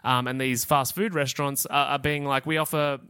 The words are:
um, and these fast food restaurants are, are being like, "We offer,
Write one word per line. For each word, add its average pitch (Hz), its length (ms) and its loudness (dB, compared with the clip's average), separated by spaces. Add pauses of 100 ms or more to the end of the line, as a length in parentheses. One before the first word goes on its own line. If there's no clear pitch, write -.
um, 123 240 2
and 127 120 -2
these 131 260 0
fast 139 300 2
food 202 180 -2
restaurants 143 520 -2
are, 139 220 2
are 143 120 0
being 147 260 -2
like, 135 200 0
"We 156 120 0
offer, 147 420 0 (100)